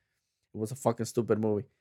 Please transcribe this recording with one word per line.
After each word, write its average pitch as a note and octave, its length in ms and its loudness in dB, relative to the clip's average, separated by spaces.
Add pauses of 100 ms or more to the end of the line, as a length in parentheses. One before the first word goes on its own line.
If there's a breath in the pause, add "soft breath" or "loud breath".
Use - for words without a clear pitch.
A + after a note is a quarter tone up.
(540)
It G#2+ 60 -8
was G#2+ 120 -4
a C3 40 -10
fucking A#2 300 0
stupid A2 320 2
movie. G#2+ 280 0 (160)